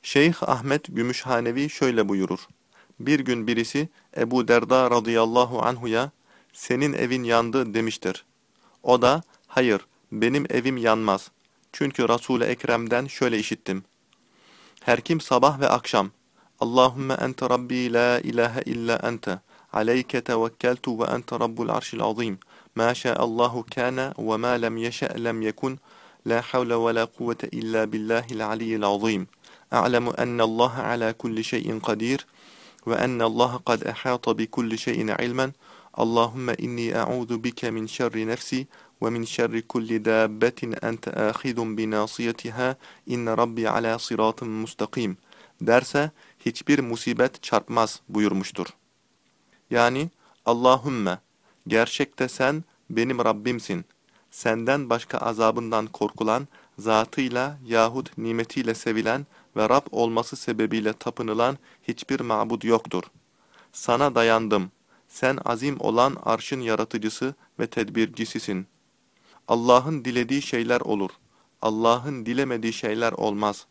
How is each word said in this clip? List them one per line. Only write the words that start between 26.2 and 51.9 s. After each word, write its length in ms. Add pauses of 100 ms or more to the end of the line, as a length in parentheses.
la 140
havle 340
ve 200
la 100
kuvvete 440
illa 420
billahil 560
aliyyil 360
azim. 440 (440)
A'lemu 460
ennallaha 680
ala 300
kulli 300
şeyin 360
kadir 480 (600)
ve 80
ennallaha 720
kad 160
ehata 560
bi 100
kulli 300
şeyin 300
ilmen. 460 (400)
Allahümme 640
inni 400
a'udhu 460
bike 280
min 140
şerri 420
nefsi 400 (340)
ve 80
min 160
şerri 360
kulli 440
dabbetin 760
ente 300
ahidun 640
bi 140
nasiyetiha, 840 (320)
inne 300
Rabbi 320
ala 300
sıratın 500
mustakim.'" 680 (440)
derse 500 (340)
hiçbir 340
musibet 640
çarpmaz 640
buyurmuştur. 580 (1040)
Yani, 400 (360)
"Allahümme, 760 (480)
gerçekte 600